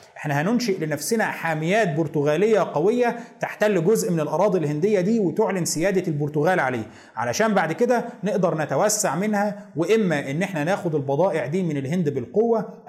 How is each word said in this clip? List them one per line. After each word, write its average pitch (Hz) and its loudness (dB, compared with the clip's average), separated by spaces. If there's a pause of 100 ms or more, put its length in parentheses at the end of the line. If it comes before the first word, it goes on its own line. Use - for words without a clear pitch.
(180)
احنا 143 -2
هننشئ 202 0
لنفسنا 196 -2
حاميات 165 0
برتغالية 156 2
قوية 220 0 (220)
تحتل 202 0
جزء 214 2
من 165 0
الأراضي 175 2
الهندية 160 0
دي 220 2
وتعلن 185 0
سيادة 185 0
البرتغال 151 0
عليه، 127 -2 (280)
علشان 120 0
بعد 165 2
كده 240 0 (180)
نقدر 175 0
نتوسع 156 0
منها، 208 -2
وإما 165 2
إن 160 -2
احنا 185 -2
ناخد 175 -2
البضائع 143 0
دي 180 -2
من 156 -2
الهند 147 0
بالقوة 208 0